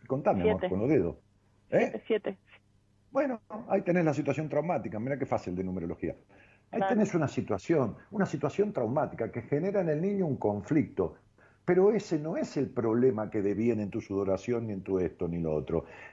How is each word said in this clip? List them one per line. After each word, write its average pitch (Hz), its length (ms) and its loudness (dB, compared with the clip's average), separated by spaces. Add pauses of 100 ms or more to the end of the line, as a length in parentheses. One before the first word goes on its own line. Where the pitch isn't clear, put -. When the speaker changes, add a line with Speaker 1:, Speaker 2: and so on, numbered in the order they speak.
Speaker 1:
contá, 135 260 2
mi 95 100 0
amor, - 180 2
Speaker 2:
Siete. 185 80 0
Speaker 1:
con 92 100 0
los 113 100 2
dedos. 98 280 2 (520)
¿Eh? 214 220 2
Speaker 2:
Siete, 220 160 -8
siete. 208 320 -2 (720)
Speaker 1:
Bueno, 262 300 0 (260)
ahí 196 140 2
tenés 175 240 4
la 156 80 4
situación 143 360 -2
traumática, 139 500 -2
mirá 131 180 -2
qué 131 80 -4
fácil 104 300 -2
de 92 80 -2
numerología. 87 520 -4 (560)
Ahí - 80 -2
Speaker 2:
Claro. 190 160 2
Speaker 1:
tenés 208 200 2
una 160 120 2
situación, 117 680 0 (160)
una 202 160 0
situación 160 440 -2
traumática 117 600 -2
que 120 100 -6
genera 185 400 0
en 170 80 0
el 151 120 0
niño 190 260 0
un 135 100 -2
conflicto. 104 760 0 (500)
Pero 185 260 6
ese 190 280 0
no 160 180 -6
es - 200 -4
el 139 120 0
problema 113 600 2
que 107 120 -2
deviene 107 420 2
en 101 60 -4
tu 107 120 -6
sudoración, 98 680 -2
ni 107 60 -4
en 95 80 -6
tu 95 180 0
esto, 87 280 -2
ni 85 120 -2
lo 80 140 0
otro. 78 320 -2 (280)